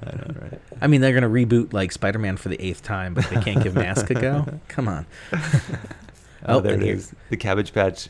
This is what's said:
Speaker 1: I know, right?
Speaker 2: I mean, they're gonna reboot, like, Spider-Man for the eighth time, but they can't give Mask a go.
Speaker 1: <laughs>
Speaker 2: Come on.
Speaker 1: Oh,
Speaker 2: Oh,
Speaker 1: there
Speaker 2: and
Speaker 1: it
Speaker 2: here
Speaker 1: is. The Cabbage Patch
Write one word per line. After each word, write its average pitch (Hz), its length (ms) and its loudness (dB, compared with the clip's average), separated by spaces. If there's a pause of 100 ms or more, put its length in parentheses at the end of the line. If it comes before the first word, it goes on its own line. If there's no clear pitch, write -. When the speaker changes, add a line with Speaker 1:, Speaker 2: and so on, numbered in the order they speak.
Speaker 1:
I - 80 -10
know, - 260 -10
right? - 200 -14 (180)
Speaker 2:
I 139 80 0
mean, 143 140 8
they're 131 120 6
gonna 123 160 4
reboot, 117 440 4
like, 95 180 0
Spider-Man 101 460 -2
for - 100 -8
the 92 180 -4
eighth 90 160 -6
time, 92 320 -6
but 120 160 2
they 117 120 0
can't 101 200 2
give 95 140 0
Mask 113 340 0
a 131 40 2
go. 139 500 -2
Speaker 1:
<laughs> - 60 -20
Speaker 2:
Come 123 180 -2
on. 82 180 -4 (280)
Speaker 1:
Oh, 156 280 2 (840)
Speaker 2:
Oh, - 160 4
Speaker 1:
there 98 140 2
Speaker 2:
and 98 80 2
Speaker 1:
it - 20 2
Speaker 2:
here 104 100 0
Speaker 1:
is. - 180 -8 (160)
The 117 80 -4
Cabbage 101 360 -2
Patch 95 360 0